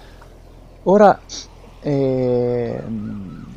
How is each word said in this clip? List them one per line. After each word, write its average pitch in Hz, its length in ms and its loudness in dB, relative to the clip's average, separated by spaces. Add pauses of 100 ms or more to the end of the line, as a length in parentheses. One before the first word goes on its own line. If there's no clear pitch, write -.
(840)
Ora, 196 340 6 (600)
ehm, 123 1700 -2 (100)